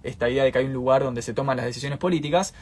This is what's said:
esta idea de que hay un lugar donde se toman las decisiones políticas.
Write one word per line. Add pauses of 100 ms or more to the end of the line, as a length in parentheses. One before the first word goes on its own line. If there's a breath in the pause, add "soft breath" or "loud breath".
esta
idea
de
que
hay
un
lugar
donde
se
toman
las
decisiones
políticas.